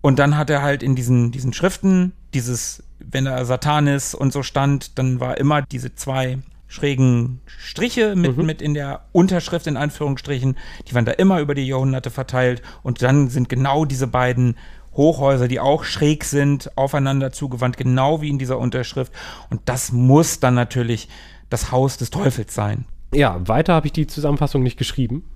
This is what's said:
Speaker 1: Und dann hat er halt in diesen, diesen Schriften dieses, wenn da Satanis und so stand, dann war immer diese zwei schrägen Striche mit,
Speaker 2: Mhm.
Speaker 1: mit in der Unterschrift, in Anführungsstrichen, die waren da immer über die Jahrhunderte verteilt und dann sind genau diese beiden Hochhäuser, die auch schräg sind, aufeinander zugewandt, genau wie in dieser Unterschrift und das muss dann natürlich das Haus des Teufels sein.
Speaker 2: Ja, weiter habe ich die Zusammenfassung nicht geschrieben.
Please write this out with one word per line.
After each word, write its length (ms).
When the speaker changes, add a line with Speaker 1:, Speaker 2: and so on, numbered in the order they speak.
Speaker 1:
Und 180
dann 180
hat 140
er 120
halt 200
in 120
diesen, 380
diesen 220
Schriften 580
dieses, 480
wenn 260
da 200
Satanis 680
und 180
so 100
stand, 560
dann 220
war 180
immer 240
diese 320
zwei 440
schrägen 800
Striche 720
mit, 200
Speaker 2:
Mhm. 100
Speaker 1:
mit 140
in 140
der 280
Unterschrift, 540
in 100
Anführungsstrichen, 800
die 60
waren 100
da 80
immer 280
über 140
die 120
Jahrhunderte 440
verteilt 520
und 200
dann 260
sind 200
genau 360
diese 240
beiden 480
Hochhäuser, 520
die 140
auch 240
schräg 400
sind, 520
aufeinander 560
zugewandt, 440
genau 460
wie 60
in 100
dieser 200
Unterschrift 540
und 160
das 260
muss 480
dann 140
natürlich 540
das 220
Haus 260
des 140
Teufels 440
sein. 320
Speaker 2:
Ja, 320
weiter 280
habe 120
ich 60
die 160
Zusammenfassung 540
nicht 160
geschrieben. 440